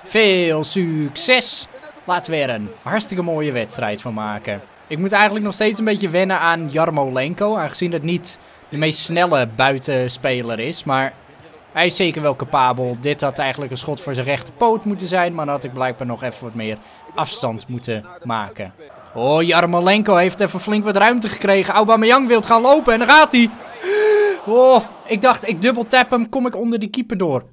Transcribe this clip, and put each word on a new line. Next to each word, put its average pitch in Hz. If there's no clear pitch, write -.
veel 180
succes. 165
Laten 175
we 165
er 139
een 107
hartstikke 180
mooie 156
wedstrijd 110
van 120
maken. 104
Ik 156
moet 190
eigenlijk 208
nog 202
steeds 214
een 220
beetje 208
wennen 185
aan 165
Jarmolenko. 156
Aangezien 170
het 160
niet 175
de 147
meest 156
snelle 170
buitenspeler 127
is. 139
Maar 135
hij 165
is 175
zeker 160
wel 147
capabel. 127
Dit 147
had 139
eigenlijk 139
een 127
schot 143
voor 143
zijn 127
rechterpoot 220
moeten 190
zijn. 175
Maar 160
dan 143
had 139
ik 127
blijkbaar 127
nog 117
even 127
wat 117
meer 110
afstand 117
moeten 117
maken. 107
Oh, 139
Jarmolenko 175
heeft 180
even 190
flink 214
wat 202
ruimte 220
gekregen. 196
Aubameyang 226
wil 233
gaan 226
lopen 269
en 226
dan 233
gaat 302
hij. 240
Oh, 247
ik 208
dacht, 240
ik 170
dubbel 233
tap 254
hem, 233
kom 254
ik 233
onder 233
die 202
keeper 240
door. 160